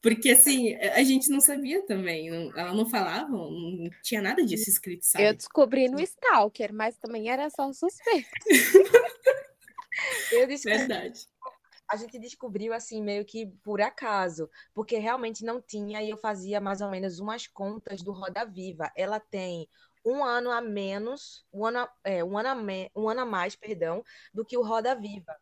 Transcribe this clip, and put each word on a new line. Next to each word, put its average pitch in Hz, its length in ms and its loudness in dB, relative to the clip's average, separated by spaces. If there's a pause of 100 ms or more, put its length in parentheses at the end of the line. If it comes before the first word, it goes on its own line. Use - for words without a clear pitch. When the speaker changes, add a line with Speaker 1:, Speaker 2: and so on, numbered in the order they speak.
Speaker 1:
Porque, 233 280 4
assim, 254 440 6
a - 280 4
gente 262 260 4
não 277 100 2
sabia 285 460 2
também, 170 460 -4
não, 165 260 -6
ela 180 160 -4
não 220 160 2
falava, 214 400 -2
não 170 580 -6 (140)
tinha 220 180 -2
nada 240 240 0
disso 214 240 0
escrito, 180 380 -2
sabe? 202 220 4
Speaker 2:
Eu 214 80 4
descobri 262 540 2
no 277 120 -2
Stalker, 226 720 2
mas 220 240 -4
também 226 320 -8
era 277 220 -2
só 277 180 -4
um 269 40 -10
suspense. 349 520 -2 (200)
Speaker 3:
<laughs> - 680 8 (1200)
Eu 247 160 4
descobri 247 320 -2
Speaker 1:
Verdade. 240 480 -6 (600)
Speaker 3:
A 208 100 -2
gente 226 200 -14
descobriu, 226 560 -8
assim, 226 300 -8
meio 202 220 -4
que 220 220 -10 (160)
por 208 180 -2
acaso, 190 680 -4 (240)
porque 220 240 -4
realmente 226 460 -4
não 233 180 -6
tinha, 214 400 -10
e 214 80 -6
eu 214 80 -8
fazia 202 440 -4
mais 196 180 -4
ou 202 100 -6
menos 185 300 -6
umas 220 280 -8
contas 196 540 -10
do 196 120 -10
Roda 190 320 -8
Viva. 180 500 -10
Ela 196 240 -4
tem 180 480 -8 (380)
um 269 180 0
ano 240 280 -2
a 233 100 -2
menos, 202 920 -8
um 202 120 -6
ano 240 140 -2
a, 247 120 -6 (140)
é, 185 180 -2
um 190 140 -4
ano 226 120 -2
a 269 60 -2
me-, 196 400 -6
um 220 140 -2
ano 240 120 -2
a 247 40 -2
mais, 196 320 -4
perdão, 170 460 -4 (300)
do 220 120 -6
que 247 120 -4
o 240 60 2
Roda 226 320 0
Viva. 202 460 -12